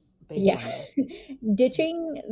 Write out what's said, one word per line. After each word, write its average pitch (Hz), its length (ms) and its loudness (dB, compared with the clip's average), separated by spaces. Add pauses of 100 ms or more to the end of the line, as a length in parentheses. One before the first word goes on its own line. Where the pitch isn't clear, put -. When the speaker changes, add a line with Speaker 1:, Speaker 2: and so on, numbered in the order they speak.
(280)
Speaker 1:
based 190 180 -2
Speaker 2:
yeah. 196 100 6
Speaker 1:
on - 520 -4
this. - 300 -14
Speaker 2:
<laughs> 214 180 0
Ditching 320 680 0 (100)